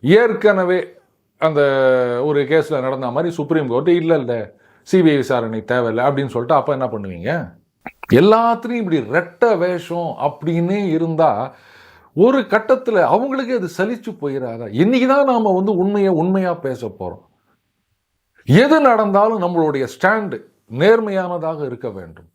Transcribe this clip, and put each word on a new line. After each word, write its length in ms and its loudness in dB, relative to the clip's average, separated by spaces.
ஏற்கனவே 920 2
அந்த 220 0
ஒரு 180 0
கேஸ்ல 380 0
நடந்த 300 -4
மாதிரி 240 -2
சுப்ரீம் 340 -2
கோர்ட் 200 0
"இல்ல, 300 2
இல்ல, 340 -6
சி 200 2
பி 80 6
ஐ 60 2
விசாரணை 480 -2
தேவையில்லை" 400 0
அப்படின்னு 220 0
சொல்லிட்டு 280 -2
அப்ப 180 0
என்ன 140 -4
பண்ணுவீங்க? 680 -8
எல்லாத்துலயும் 560 4
இப்படி 280 -2
ரெட்டை 600 0
வேஷம் 640 -4
அப்படின்னே 680 -2
இருந்தா 680 0
ஒரு 240 4
கட்டத்துல 640 0
அவங்களுக்கே 540 0
அது 200 -4
சலிச்சு 340 -4
போயிடாதா? 600 -8
இன்னைக்குதான் 520 2
நாம 300 2
வந்து 220 0
உண்மையை 340 0
உண்மையா 440 0
பேச 320 -8
போறோம். 380 -12
எது 360 6
நடந்தாலும் 640 2
நம்மளுடைய 460 0
ஸ்டாண்ட் 420 -2
நேர்மையானதாக 840 0
இருக்க 260 -8
வேண்டும். 440 -16